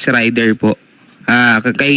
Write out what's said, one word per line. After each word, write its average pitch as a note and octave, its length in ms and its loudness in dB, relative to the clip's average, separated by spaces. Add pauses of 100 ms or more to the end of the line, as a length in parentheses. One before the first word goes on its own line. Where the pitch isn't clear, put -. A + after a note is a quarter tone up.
rider A#2 480 0
po. G#2+ 240 -2 (480)
Ah, A#2+ 320 2
k-, A#2+ 160 -4
kay C#3+ 240 0